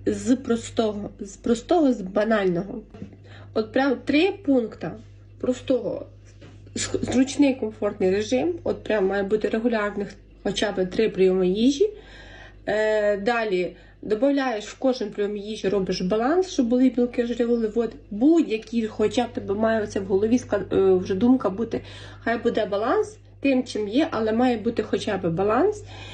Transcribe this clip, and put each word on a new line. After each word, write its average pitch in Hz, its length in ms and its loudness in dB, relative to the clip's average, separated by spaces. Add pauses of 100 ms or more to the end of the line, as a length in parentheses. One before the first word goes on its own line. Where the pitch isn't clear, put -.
з 208 300 2
простого, 220 760 -2 (100)
з 202 180 -12
простого, 262 560 2
з 202 80 -4
банального. 202 800 0 (720)
От 220 180 -2
прям 262 340 2
три 320 260 2
пункта 233 600 -2 (480)
простого. 240 640 -2 (720)
С-, - 260 -4
зручний, 262 540 2
комфортний 208 560 -2
режим, 254 420 0 (100)
от - 200 -4
прям 202 240 0
має 196 160 -2
бути 208 260 0
регулярних 208 640 -2 (300)
хоча 202 280 -2
б 185 140 -2
три 214 240 0
прийоми 185 380 4
їжі. 262 420 2 (760)
Е, 214 520 2
далі 196 580 0 (260)
добавляєш 240 640 0
в - 120 -14
кожен 247 320 0
прийом 208 280 -4
їжі, 202 320 -4
робиш 190 320 0
баланс, 240 480 2
щоб 247 180 0
були 254 220 4
білки, 240 360 0
жири, 240 200 -2
вуглеводи. 226 480 0 (180)
Будь-які, 220 760 2
хоча 214 360 0
б 226 100 -6
тебе 202 220 -4
має 220 280 2
оце 214 160 -4
в 196 60 -4
голові 214 320 2
склад-, 202 360 -2
е, 190 200 4
вже 190 220 0
думка 240 340 4
бути, 208 320 -4 (380)
хай 233 180 -2
буде 220 280 0
баланс 240 520 -2 (220)
тим, 254 240 2
чим 214 240 -4
є, 254 240 2
але 220 200 -2
має 240 260 2
бути 214 260 -2
хоча 202 340 -2
б 185 120 -2
баланс. 214 540 0 (300)